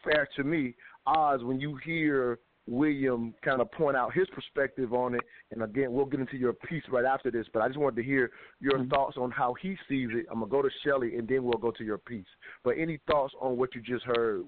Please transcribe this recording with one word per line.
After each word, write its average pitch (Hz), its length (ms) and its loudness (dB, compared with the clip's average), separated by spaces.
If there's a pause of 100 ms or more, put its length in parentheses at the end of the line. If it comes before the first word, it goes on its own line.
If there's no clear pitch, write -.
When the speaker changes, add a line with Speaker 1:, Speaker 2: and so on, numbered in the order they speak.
Speaker 1:
fair 151 320 2
to 139 80 -2
me. 139 300 0 (320)
Oz, 143 360 4
when 131 160 -2
you 143 180 -6
hear 139 640 0 (280)
William 127 760 2
kinda 131 220 2
point 139 320 0
out 120 160 0
his 185 160 2
perspective 131 640 -4
on 123 220 0
it, 120 80 0 (300)
and, 113 100 -6
again, 120 280 0
we'll 135 140 2
get 135 160 -2
into 131 160 -4
your 123 160 2
piece - 380 -6
right 123 160 2
after 135 240 0
this, 113 240 -2
but 110 80 2
I 117 60 4
just 135 100 -6
wanted 135 180 2
to 120 60 0
hear 131 280 2 (300)
your 135 140 2
Speaker 2:
Mm-hmm. 131 160 0
Speaker 1:
thoughts 139 260 0
on 127 140 -2
how 123 240 0
he 190 240 -8 (100)
sees 131 240 -2
it. 117 180 -2
I'm 113 100 -4
gonna 107 100 -4
go 139 100 2
to 139 100 2 (140)
Shelley, 131 320 0
and 117 100 -4
then 131 180 2
we'll 120 140 2
go 113 120 0
to 113 120 -8
your 107 140 -4
piece. 104 320 -12 (340)
But 123 140 2
any 160 220 -4 (120)
thoughts 139 300 2
on 131 160 0
what 127 180 0
you 123 60 -10
just 117 240 -6
heard 117 440 0